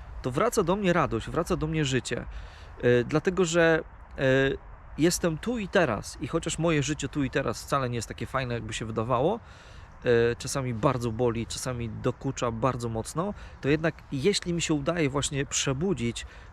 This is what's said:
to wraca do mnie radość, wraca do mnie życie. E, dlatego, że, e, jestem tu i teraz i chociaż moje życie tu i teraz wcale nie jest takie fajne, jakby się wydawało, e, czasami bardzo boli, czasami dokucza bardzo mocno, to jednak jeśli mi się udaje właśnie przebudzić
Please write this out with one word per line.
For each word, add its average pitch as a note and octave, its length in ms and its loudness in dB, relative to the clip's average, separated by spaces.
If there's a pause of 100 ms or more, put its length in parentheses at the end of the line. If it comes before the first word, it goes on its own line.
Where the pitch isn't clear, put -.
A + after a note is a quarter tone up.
(220)
to B2+ 100 -2
wraca G3+ 320 2
do E3+ 120 2
mnie F#3+ 180 4
radość, A#2+ 360 2
wraca E3 260 0
do D3+ 120 -2
mnie D#3 180 0
życie. B2+ 400 -2 (560)
E, B2 220 6
dlatego, E3+ 420 2
że, E3 380 6 (340)
e, D3 60 -2 (760)
jestem E3 400 2
tu A#3+ 200 -4
i G3+ 100 -4
teraz B2+ 540 2
i C#3+ 60 -4
chociaż E3 320 -2
moje D#3 240 2
życie C#3 260 -2
tu D3 140 -2
i B2+ 60 0
teraz A#2 340 -2
wcale C3+ 260 0
nie A#2+ 60 -4
jest A2+ 120 -4
takie - 180 -8
fajne, B2+ 280 -2
jakby A2+ 200 -6
się A#2+ 120 -6
wydawało, A#2+ 540 0 (680)
e, A#2 300 4
czasami B2+ 380 -4
bardzo A#2+ 380 2
boli, A2+ 360 0
czasami A#2+ 420 -6
dokucza A#2+ 640 -2
bardzo A#2+ 380 -2
mocno, D3 440 -4 (280)
to C3+ 80 0
jednak D#3 260 2 (160)
jeśli E3+ 420 0
mi E3+ 80 -2
się E3 120 0
udaje D3+ 360 0
właśnie C#3 360 -2
przebudzić C3+ 800 -2 (280)